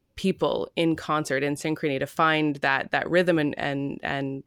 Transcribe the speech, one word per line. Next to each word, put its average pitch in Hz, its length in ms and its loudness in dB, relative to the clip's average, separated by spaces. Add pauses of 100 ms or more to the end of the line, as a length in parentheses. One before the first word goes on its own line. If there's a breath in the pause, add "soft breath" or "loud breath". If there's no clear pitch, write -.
(160)
people - 600 0
in 165 180 2
concert, 151 480 -2
in 147 120 -2
synchrony, 151 440 -2
to 135 80 -2
find 156 500 2
that, 135 340 0
that 139 180 0
rhythm 175 280 4
and, 147 220 2
and, 139 420 -4
and 139 460 -4